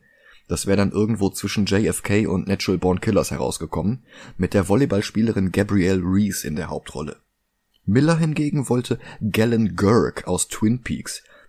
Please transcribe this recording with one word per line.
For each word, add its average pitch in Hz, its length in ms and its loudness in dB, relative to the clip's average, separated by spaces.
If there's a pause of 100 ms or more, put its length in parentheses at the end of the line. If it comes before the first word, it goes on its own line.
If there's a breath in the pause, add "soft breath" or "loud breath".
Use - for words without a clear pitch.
(460 soft breath)
Das - 200 -4
wär 98 100 2
dann 98 160 2
irgendwo 101 380 0
zwischen - 340 -2
J 98 220 2
F - 160 -2
K 101 240 0
und 92 200 -2
Natural 95 320 0
Born 90 220 0
Killers 92 300 0
herausgekommen, 80 760 -4 (320 loud breath)
mit 90 160 -2
der 98 160 2
Volleyballspielerin 101 840 0
Gabrielle 95 500 2
Reese 95 440 0
in 76 100 -6
der 78 120 -6
Hauptrolle. - 480 -10 (680)
Miller 147 320 4
hingegen 147 500 -2
wollte 123 300 0 (320 loud breath)
Galen 110 460 2
Gurk 101 500 2
aus 90 220 -2
Twin 117 340 0
Peaks, - 400 -8 (260 soft breath)